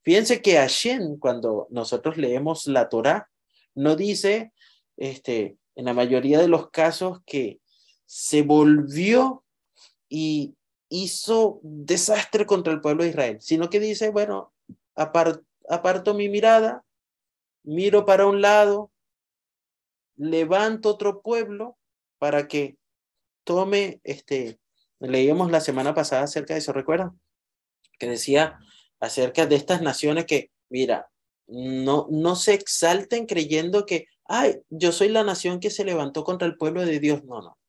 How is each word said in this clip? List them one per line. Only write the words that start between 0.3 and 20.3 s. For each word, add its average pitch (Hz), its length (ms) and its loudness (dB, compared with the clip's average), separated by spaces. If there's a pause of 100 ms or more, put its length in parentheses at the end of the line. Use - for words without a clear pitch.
que 180 160 6
Hashem, 156 600 0
cuando 120 520 -2
nosotros 123 480 -4
leemos 143 500 -4
la 131 220 2
Torá, 139 400 -2 (440)
no 151 220 0
dice, 208 560 -2 (460)
este, 120 600 -6 (180)
en 123 100 -12
la 123 80 -2
mayoría 127 460 2
de 170 100 4
los 160 220 0
casos, 175 540 -2
que 131 360 -6 (440)
se - 360 0
volvió 151 1040 4 (640)
y 151 460 -4 (340)
hizo 208 760 -2
desastre 175 840 0
contra 175 280 0
el 151 80 -4
pueblo 151 220 0
de 170 80 0
Israel, 120 280 -2
sino 165 300 -2
que 208 100 0
dice, 214 300 -2
bueno, 208 420 -4 (460)
apar-, 160 440 0 (280)
aparto 185 440 0
mi 208 140 -2
mirada, 220 560 2 (800)
miro 196 420 2
para 196 200 6
un 202 160 2
lado, 208 500 4 (1300)
levanto 180 720 0